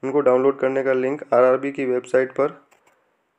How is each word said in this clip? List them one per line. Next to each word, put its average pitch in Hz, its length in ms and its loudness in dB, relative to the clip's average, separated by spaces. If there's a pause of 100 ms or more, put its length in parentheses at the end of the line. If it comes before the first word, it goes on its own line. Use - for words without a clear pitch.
उनको 135 180 0
डाउनलोड 131 380 2
करने 131 240 -2
का 131 100 0
लिंक 131 400 -4
आरआरबी 131 380 2
की 139 140 -6
वेबसाइट 127 460 -2
पर, - 360 -6 (720)